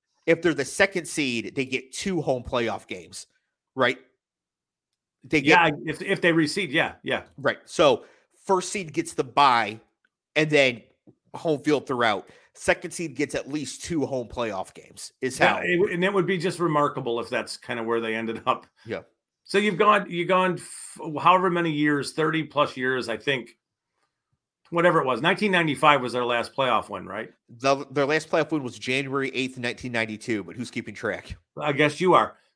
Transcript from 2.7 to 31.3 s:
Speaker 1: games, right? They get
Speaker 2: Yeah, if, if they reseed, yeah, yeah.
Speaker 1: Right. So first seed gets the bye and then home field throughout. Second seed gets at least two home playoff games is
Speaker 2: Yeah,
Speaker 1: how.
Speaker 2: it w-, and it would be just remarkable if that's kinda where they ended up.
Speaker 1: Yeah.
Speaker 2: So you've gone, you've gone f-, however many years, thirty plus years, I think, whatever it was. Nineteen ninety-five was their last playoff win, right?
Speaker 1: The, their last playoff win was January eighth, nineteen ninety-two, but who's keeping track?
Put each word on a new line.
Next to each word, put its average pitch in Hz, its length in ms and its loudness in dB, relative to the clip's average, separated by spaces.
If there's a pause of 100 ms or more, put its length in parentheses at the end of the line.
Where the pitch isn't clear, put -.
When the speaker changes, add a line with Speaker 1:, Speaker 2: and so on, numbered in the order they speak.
Speaker 1:
games, 87 400 -14 (480)
right? 123 240 2 (1300)
They 147 160 0
get 135 80 0
Speaker 2:
Yeah, 170 220 6 (140)
if, 156 160 -6
if 196 200 -2
they 175 120 4
reseed, 160 380 2
yeah, 139 320 -2
yeah. 107 220 -4 (120)
Speaker 1:
Right. 127 280 -2
So 143 400 4 (420)
first 185 240 0
seed 175 220 -8
gets - 220 -4
the 147 100 -2
bye 117 560 4 (560)
and 156 120 4
then 135 340 4 (520)
home 151 260 -2
field 143 260 0
throughout. 117 420 0 (260)
Second 175 380 -2
seed 156 240 -8
gets 147 180 -2
at 131 160 -6
least 147 340 -8
two 156 220 -2
home 120 220 -4
playoff 104 440 -6
games - 480 -18
is 131 180 -4
Speaker 2:
Yeah, - 160 4
Speaker 1:
how. - 40 -2
Speaker 2:
it 175 180 0
w-, 190 160 0
and 175 120 0
it 202 80 2
would 190 140 2
be 190 120 0
just 170 200 -2
remarkable 143 600 0
if 110 80 -8
that's - 280 -4
kinda 120 260 -8
where 117 180 0
they 113 140 -2
ended 113 320 -4
up. 120 200 0 (200)
Speaker 1:
Yeah. 101 140 -6 (440)
Speaker 2:
So - 120 -2
you've 208 220 2
gone, 208 320 4
you've 170 180 -4
gone 185 300 2
f-, - 420 -14 (220)
however 180 260 6
many 170 220 0
years, 147 420 0
thirty 160 300 0
plus 147 340 0
years, 127 320 -2
I 113 80 -4
think, 123 400 -4 (1120)
whatever 170 300 4
it 135 60 0
was. 123 160 0
Nineteen 190 300 2
ninety-five 151 480 4
was 123 120 -4
their 123 120 -2
last 120 300 -2
playoff 120 360 0
win, 92 160 -10
right? 101 240 -10 (300)
Speaker 1:
The, 139 300 0
their 139 160 0
last 151 220 0
playoff 156 220 0
win 151 120 -2
was 120 160 -10
January 135 560 -4
eighth, 131 240 -4
nineteen 120 340 -6
ninety-two, 110 520 -4
but 85 120 -16
who's 120 140 -8
keeping 110 240 -10
track? 95 420 -8 (220)